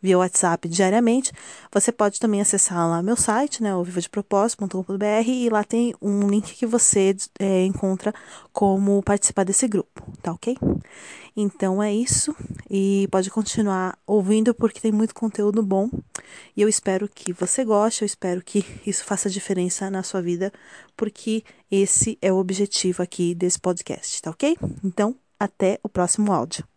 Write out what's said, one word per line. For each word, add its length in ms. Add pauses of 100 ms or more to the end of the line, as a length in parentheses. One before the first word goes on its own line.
via 160
WhatsApp 500
diariamente, 640 (400)
você 200
pode 280
também 220
acessar 480
lá 140
meu 120
site, 460
né, 140
o 80
viva 180
de 80
propósito 480
ponto 200
com 60
ponto 140
B 80
R, 260
e 180
lá 140
tem 380
um 260
link 280
que 100
você, 500 (220)
é, 260
encontra 480 (400)
como 520
participar 400
desse 240
grupo, 360 (180)
tá 100
ok? 260 (840)
Então 400
é 120
isso, 420 (340)
e 400
pode 220
continuar 760
ouvindo 480
porque 280
tem 100
muito 240
conteúdo 480
bom, 260 (640)
e 60
eu 60
espero 400
que 240
você 320
goste, 380
eu 40
espero 380
que 220 (200)
isso 200
faça 240
diferença 600
na 140
sua 180
vida, 300 (460)
porque 460 (280)
esse 500
é 100
o 60
objetivo 640
aqui 320
desse 260
podcast, 600
tá 100
ok? 260 (260)
Então, 320 (240)
até 420
o 60
próximo 460
áudio. 320 (100)